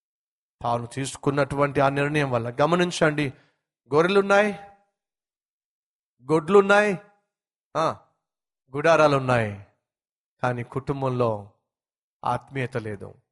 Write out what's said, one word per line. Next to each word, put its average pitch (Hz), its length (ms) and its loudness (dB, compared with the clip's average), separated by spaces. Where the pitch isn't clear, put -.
తాను 120 240 -4
తీసుకున్నటువంటి 139 920 -2
ఆ 135 80 4
నిర్ణయం 143 420 -2
వల్ల. 120 300 -4
గమనించండి, 156 720 0
గొర్రెలున్నాయి, 202 580 4
గొడ్లున్నాయి, 196 680 4
ఆ, 151 200 -2
గుడారాలున్నాయి, 131 920 2
కానీ 123 220 -4
కుటుంబంలో 123 840 -4
ఆత్మీయత 127 520 -6
లేదు 101 380 -12